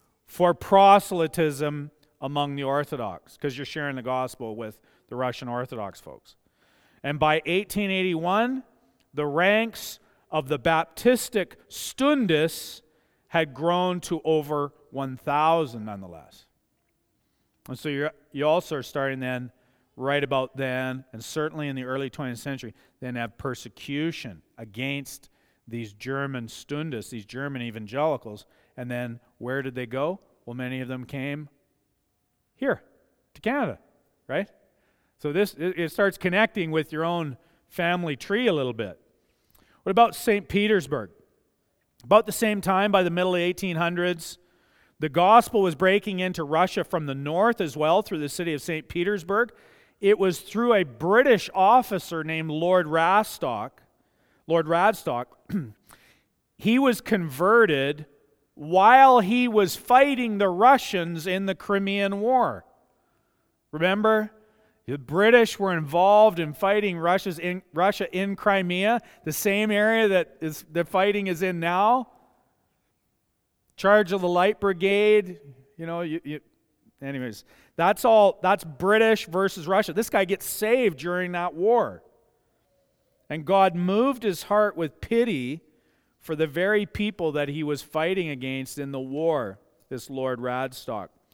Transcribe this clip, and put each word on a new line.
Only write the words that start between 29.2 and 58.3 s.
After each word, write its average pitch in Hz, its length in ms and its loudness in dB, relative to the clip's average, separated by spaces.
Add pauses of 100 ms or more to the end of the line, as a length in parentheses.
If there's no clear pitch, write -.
where 131 240 -6
did 127 140 -8
they 123 100 -6
go? 139 340 -6 (260)
Well, 120 80 -12
many 127 280 -8
of 123 60 -10
them 127 180 -10
came 143 440 -10 (1080)
here 254 280 -4 (500)
to - 80 -20
Canada, 220 380 -2 (480)
right? 160 220 -4 (680)
So 147 120 -4
this, 196 220 0
it, 170 260 -6
it 165 120 -4
starts 196 260 0
connecting 190 540 0
with 156 200 -2
your 156 140 -4
own 165 320 -4 (320)
family 175 480 -2
tree 240 300 -2
a 190 60 4
little 131 200 -2
bit. 107 260 -8 (840)
What 190 80 -2
about 226 240 4
Saint 202 340 -2
Petersburg? 151 600 0 (920)
About 208 220 6
the 208 80 -8
same 214 260 0
time, 190 320 2
by 190 120 6
the 175 80 0
middle 180 240 0
of 175 40 0
eighteen 175 380 -2
hundreds, 175 600 -4 (600)
the 156 100 -4
gospel 202 520 6
was 175 140 0
breaking 190 440 0
into 185 240 -4
Russia 165 400 0
from 160 220 -4
the 139 100 -6
north 170 460 0
as 151 160 -6
well 160 240 2
through 180 180 -6
the 147 100 -6
city 170 240 -6
of 139 80 -6
Saint 160 280 -8
Petersburg. 196 640 -2 (480)
It 202 160 4
was 190 220 0
through 240 340 0
a 196 100 4
British 190 720 2
officer 190 720 2
named 160 260 -6
Lord 170 380 2
Radstock. 160 960 0 (640)
Lord 160 200 0
Radstock, 165 600 0 (220)
<clears throat> - 1080 -12
he 226 220 2
was 262 200 2
converted 156 1080 2 (480)